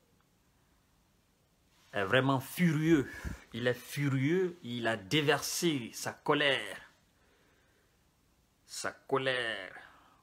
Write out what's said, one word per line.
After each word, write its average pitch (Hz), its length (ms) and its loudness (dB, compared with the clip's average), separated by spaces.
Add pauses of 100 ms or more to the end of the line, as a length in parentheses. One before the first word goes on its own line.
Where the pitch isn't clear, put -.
(1900)
est 101 120 -2
vraiment 131 360 4
furieux. 156 720 4 (420)
Il 117 140 -6
est 123 80 4
furieux, 143 880 0
il 120 240 -6
a 113 100 0
déversé 139 960 0
sa - 220 -8
colère. 135 640 0 (1900)
Sa - 240 -6
colère 123 840 -4 (500)